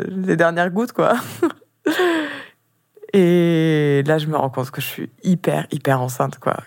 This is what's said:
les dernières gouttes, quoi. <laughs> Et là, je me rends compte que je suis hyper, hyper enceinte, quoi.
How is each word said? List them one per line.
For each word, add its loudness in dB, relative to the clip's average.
les -2
dernières 2
gouttes, -2
quoi. 2
<laughs> -4
Et 4
là, 2
je -2
me -2
rends 0
compte -6
que -10
je -8
suis -10
hyper, 0
hyper 0
enceinte, -4
quoi. -2